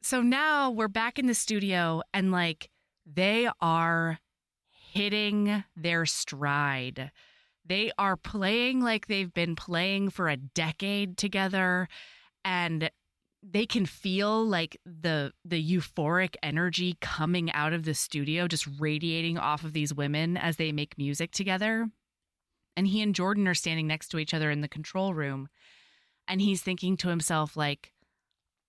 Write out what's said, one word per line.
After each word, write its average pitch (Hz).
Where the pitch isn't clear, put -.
So 254
now 277
we're 220
back 226
in 262
the 240
studio 185
and, 190
like, 170
they 196
are 165
hitting 208
their 165
stride. 139
They 202
are 190
playing 233
like 226
they've 196
been 170
playing 190
for 175
a 147
decade 180
together, 185
and 170
they 202
can 226
feel, 202
like, 175
the, 160
the 165
euphoric 170
energy 170
coming 165
out 151
of 165
the 156
studio, 156
just 160
radiating 165
off 151
of 156
these 151
women 147
as 165
they 160
make 147
music 143
together. 214
And 185
he 208
and 208
Jordan 196
are 180
standing 160
next 156
to 165
each 156
other 156
in 147
the 147
control 190
room, 139
and 190
he's 196
thinking 185
to 180
himself, 160
like, 147